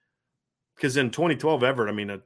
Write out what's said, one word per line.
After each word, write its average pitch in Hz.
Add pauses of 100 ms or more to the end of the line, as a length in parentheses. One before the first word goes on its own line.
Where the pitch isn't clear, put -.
(760)
'Cause 139
in 127
twenty 156
twelve 147
Everett, 123
I 104
mean, 104
uh, 98